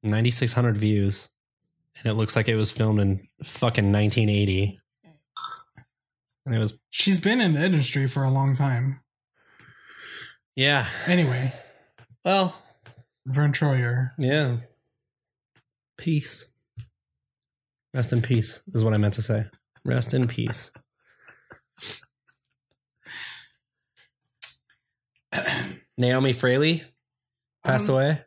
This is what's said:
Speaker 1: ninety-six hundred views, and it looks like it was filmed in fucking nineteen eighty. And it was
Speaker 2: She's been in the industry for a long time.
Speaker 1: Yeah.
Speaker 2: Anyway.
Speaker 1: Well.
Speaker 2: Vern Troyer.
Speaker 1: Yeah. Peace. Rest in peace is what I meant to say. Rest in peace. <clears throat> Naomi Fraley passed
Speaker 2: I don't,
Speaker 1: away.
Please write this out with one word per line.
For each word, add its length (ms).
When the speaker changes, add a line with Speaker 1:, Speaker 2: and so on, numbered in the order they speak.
Speaker 1:
ninety-six 500
hundred 240
views, 520
and 100
it 80
looks 220
like 120
it 80
was 140
filmed 300
in 280
fucking 480
nineteen 380
eighty. 500
And 80
it 60
was 200
Speaker 2:
She's 300
been 200
in 140
the 100
industry 420
for 160
a 80
long 240
time. 460
Speaker 1:
Yeah. 320
Speaker 2:
Anyway. 460
Speaker 1:
Well. 320
Speaker 2:
Vern 260
Troyer. 680
Speaker 1:
Yeah. 380
Peace. 520
Rest 220
in 80
peace 400
is 100
what 120
I 20
meant 180
to 80
say. 220
Rest 300
in 120
peace. 460
<clears throat> 60
Naomi 340
Fraley 500
passed 200
Speaker 2:
I 40
don't, 80
Speaker 1:
away. 300